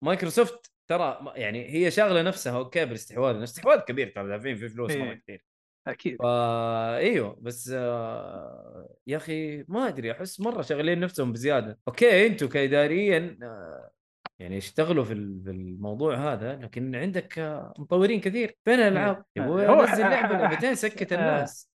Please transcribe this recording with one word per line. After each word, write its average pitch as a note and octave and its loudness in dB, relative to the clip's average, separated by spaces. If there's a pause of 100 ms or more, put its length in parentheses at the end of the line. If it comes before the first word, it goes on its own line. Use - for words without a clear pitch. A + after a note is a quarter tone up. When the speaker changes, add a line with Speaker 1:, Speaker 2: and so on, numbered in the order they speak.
Speaker 1:
مايكروسوفت F#3 0 (160)
ترى E3 0
ما، C#3+ -12
يعني، A#2 -6
هي E3 2
شاغلة G3 4
نفسها، E3+ -2
أوكي، C3 -2
بالاستحواذ، A#2+ -2
الاستحواذ D#3 2
كبير B2+ -4
ترى، G2+ -8
دافعين A2 -6
في A2 -10
فلوس A2+ -4
مرة C#3 -2
Speaker 2:
إيه. A#2 -8
Speaker 1:
كثير. G#2 -20 (420)
Speaker 2:
أكيد. B2+ -8
Speaker 1:
فا، A#2 0
أيوه، D3 0
بس، A#2+ -10
آه، F#2 -8 (120)
يا C#3 -4
أخي، D#3 -8
ما A#3 -4
أدري، C3 -6
أحس - -10
مرة A3 -4
شاغلين D#3 0
نفسهم D#3+ -2
بزيادة. A2+ -2
أوكي، G#3 6
أنتوا D#3 0
كإداريين، D3 2
آه، E2 -14 (500)
يعني، F#2 -8
اشتغلوا D#3 0
في A2 -4
ال-، G2+ -8
في F#2+ -8
الموضوع G2+ -4
هذا، C3 -4
لكن B2+ -8
عندك، F3+ -6
آه، D3+ -8
مطورين F#3 2
كثير. G#3+ -4
فين B3 6
الألعاب؟ G3 2 (120)
Speaker 2:
إيه. - -2
Speaker 1:
يبغوا F3 2
Speaker 2:
هو G3+ 10
Speaker 1:
ينزل A3+ 4
Speaker 2:
أح-، C#4+ 4
Speaker 1:
لعبة، A#3 4
Speaker 2:
أح-، E3+ 2
Speaker 1:
لعبتين، G#3 2
سكت G3+ -4
Speaker 2:
آه، E3+ 0
Speaker 1:
الناس. D3+ 0